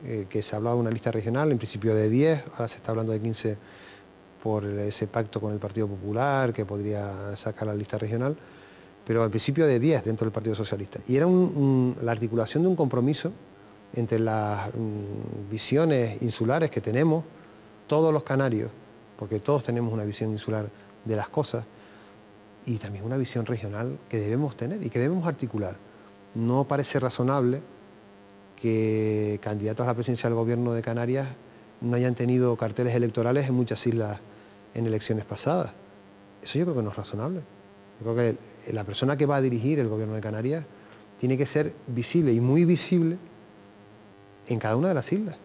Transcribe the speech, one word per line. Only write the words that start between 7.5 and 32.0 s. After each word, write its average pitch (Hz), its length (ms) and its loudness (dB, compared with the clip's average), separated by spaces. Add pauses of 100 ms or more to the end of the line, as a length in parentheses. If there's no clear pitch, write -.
la 104 60 -2
lista 104 220 -4
regional, 117 400 -2 (680)
pero 113 180 2
en 107 60 2
principio 143 360 2
de 131 120 6
diez 143 240 4
dentro 110 220 0
del 110 80 0
Partido 110 240 -2
Socialista. 101 500 -6
Y 127 100 2
era 156 120 6
un, 185 60 6
un, 139 680 4
la 117 80 0
articulación 113 540 0
de 185 60 6
un 180 60 4
compromiso 143 540 0 (600)
entre 113 280 0
las, 107 480 0
mm, 104 840 -6
visiones 127 720 2
insulares 123 480 0
que 117 100 -4
tenemos 156 440 2 (640)
todos 156 280 4
los 147 80 2
canarios, 120 480 0 (480)
porque 107 220 -4
todos 143 240 2
tenemos 120 280 0
una 110 120 -2
visión 104 260 -2
insular 107 380 -4 (360)
de 110 120 -2
las 107 120 -4
cosas, 117 360 -2 (1000)
y 120 120 -2
también 101 280 -8
una 120 120 -4
visión 123 300 -2
regional 117 520 -4 (100)
que 117 120 -2
debemos 117 360 -2
tener 175 260 -6
y 113 80 -4
que 120 100 -2
debemos 165 260 0
articular. 107 500 -4 (580)
No 120 340 2
parece 143 320 0
razonable 127 600 2 (1000)
que 107 840 2
candidatos 107 420 -2
a 123 40 0
la 120 60 2
presidencia 120 340 -2
del 117 80 2
gobierno 117 360 0
de 117 100 -2
Canarias 120 460 -2 (520)
no 120 160 0
hayan 123 180 2